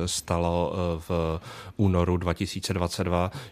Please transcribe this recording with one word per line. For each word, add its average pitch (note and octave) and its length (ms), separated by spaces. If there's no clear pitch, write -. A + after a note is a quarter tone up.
stalo, F2 680
eh, E2+ 340
v D#2+ 320
únoru F2+ 400
dva F2 160
tisíce G2 400
dvacet F2+ 300
dva, F2 280